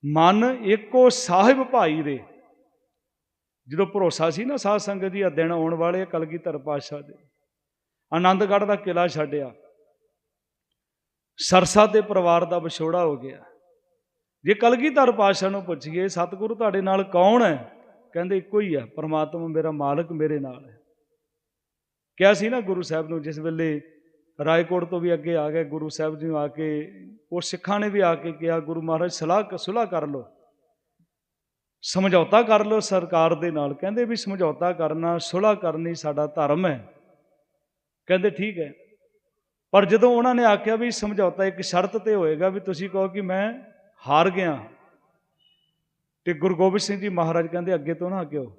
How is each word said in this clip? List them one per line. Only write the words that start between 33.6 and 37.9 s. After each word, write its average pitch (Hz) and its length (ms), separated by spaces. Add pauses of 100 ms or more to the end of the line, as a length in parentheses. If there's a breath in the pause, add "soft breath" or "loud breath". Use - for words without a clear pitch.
ਕਹਿੰਦੇ 214 300
ਵੀ, 226 120
"ਸਮਝੌਤਾ 180 560
ਕਰਨਾ, 165 460
ਸੁਲ੍ਹਾ 196 360
ਕਰਨੀ 165 400
ਸਾਡਾ 151 320
ਧਰਮ 151 400
ਹੈ।" 127 220 (1160)